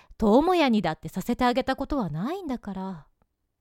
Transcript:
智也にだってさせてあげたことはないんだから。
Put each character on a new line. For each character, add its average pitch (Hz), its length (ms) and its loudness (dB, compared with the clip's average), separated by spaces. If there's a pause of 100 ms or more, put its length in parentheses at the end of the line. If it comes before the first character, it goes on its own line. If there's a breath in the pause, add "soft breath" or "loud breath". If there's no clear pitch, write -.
(180 soft breath)
智 269 360 4
也 320 140 4
に 214 140 2
だ 165 100 -2
っ 160 60 -8
て - 100 -14
さ 185 140 -8
せ 240 140 -4
て 254 80 0
あ 247 80 4
げ 247 100 -2
た 262 140 -2
こ 277 100 -6
と 302 100 -4
は 202 140 -2
な 180 220 -4
い 392 100 -8
ん 330 60 -10
だ 247 100 -6
か 196 160 -12
ら。 190 320 -10 (540)